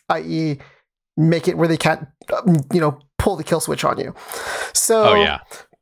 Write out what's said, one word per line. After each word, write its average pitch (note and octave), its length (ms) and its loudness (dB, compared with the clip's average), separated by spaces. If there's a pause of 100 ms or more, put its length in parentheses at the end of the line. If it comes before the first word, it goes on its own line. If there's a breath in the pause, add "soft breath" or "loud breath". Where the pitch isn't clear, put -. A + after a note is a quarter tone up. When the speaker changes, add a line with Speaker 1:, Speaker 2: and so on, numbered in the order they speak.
(100)
Speaker 1:
i E3 100 0
e D#3+ 380 -4 (600 loud breath)
make D#3+ 300 2
it F3 100 0
where E3 100 2
they D#3+ 80 2
can't, D#3+ 300 -2 (280)
um, F3 220 2 (160)
you F3 80 2
know, D3 180 0 (200)
pull G3 180 0
the D3+ 80 -10
kill D#3+ 160 -2
switch - 240 -4
on - 140 0
you. - 160 -10 (580 loud breath)
So A3 320 2
Speaker 2:
Oh, G#2+ 160 6
yeah. D2+ 200 0 (420 loud breath)